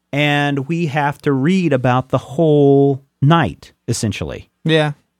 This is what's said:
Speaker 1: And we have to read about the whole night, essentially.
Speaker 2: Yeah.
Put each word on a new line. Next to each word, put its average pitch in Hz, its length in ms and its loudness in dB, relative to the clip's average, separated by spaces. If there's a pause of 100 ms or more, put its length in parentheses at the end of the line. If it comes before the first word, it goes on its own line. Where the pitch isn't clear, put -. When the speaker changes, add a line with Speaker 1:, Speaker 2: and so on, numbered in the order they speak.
(120)
Speaker 1:
And 143 560 -2
we 170 200 -4
have 143 320 -4
to 147 120 -2
read 160 400 0
about 127 380 0
the 131 80 0
whole 139 840 2 (200)
night, 139 500 0 (160)
essentially. 98 600 -6 (160)
Speaker 2:
Yeah. 156 260 0 (280)